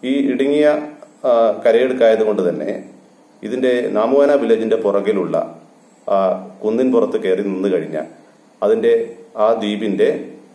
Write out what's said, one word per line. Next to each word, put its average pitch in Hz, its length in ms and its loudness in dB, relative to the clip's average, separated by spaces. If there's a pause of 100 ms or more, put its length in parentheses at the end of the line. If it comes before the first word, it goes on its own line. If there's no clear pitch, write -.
ഈ 135 280 0
ഇടുങ്ങിയ, 147 560 0 (360)
ആ, 117 420 2
കരയിടുക്കായതുകൊണ്ട് 113 800 2
തന്നെ 82 360 -6 (580)
ഇതിന്റെ 123 500 -2
നാമുവാന 135 420 2
വില്ലേജിന്റെ 113 420 2
പുറകിലുള്ള, 95 840 -2 (500)
ആ, 98 220 2 (320)
കുന്നിൻ 123 280 0
പുറത്ത് 110 300 0
കയറി 95 200 0
നിന്ന് 98 260 -4
കഴിഞ്ഞാൽ 80 380 -4 (560)
അതിന്റെ 113 540 0 (200)
ആ 110 160 2
ദ്വീപിന്റെ 104 760 -2 (260)